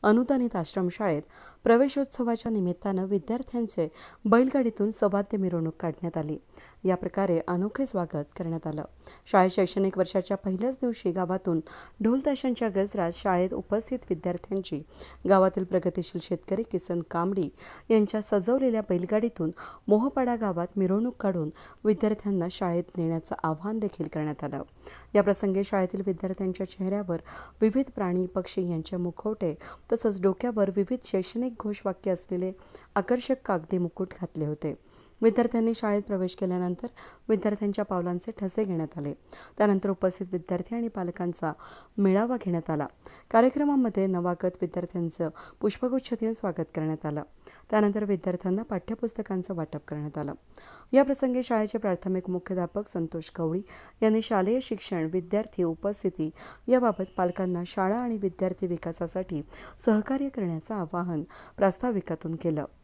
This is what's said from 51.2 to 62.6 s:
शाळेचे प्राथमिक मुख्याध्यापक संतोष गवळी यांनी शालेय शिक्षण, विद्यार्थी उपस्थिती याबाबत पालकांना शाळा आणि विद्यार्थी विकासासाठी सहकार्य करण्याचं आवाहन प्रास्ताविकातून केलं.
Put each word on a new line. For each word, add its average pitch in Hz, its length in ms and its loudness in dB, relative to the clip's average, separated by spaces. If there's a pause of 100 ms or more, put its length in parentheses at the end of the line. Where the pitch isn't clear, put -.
शाळेचे 220 340 0
प्राथमिक 185 520 -2
मुख्याध्यापक 180 580 -2
संतोष 165 520 -6
गवळी 170 220 0 (420)
यांनी 220 180 6
शालेय 220 400 2
शिक्षण, 180 520 -4
विद्यार्थी 185 500 -2
उपस्थिती 170 680 -2 (380)
याबाबत 233 500 2
पालकांना 180 500 0
शाळा 196 300 0
आणि 240 200 -2
विद्यार्थी 185 500 -2
विकासासाठी 170 760 -4 (440)
सहकार्य 262 440 2
करण्याचं 175 440 -4
आवाहन 175 500 -4 (340)
प्रास्ताविकातून 185 760 0
केलं. 160 300 -2 (180)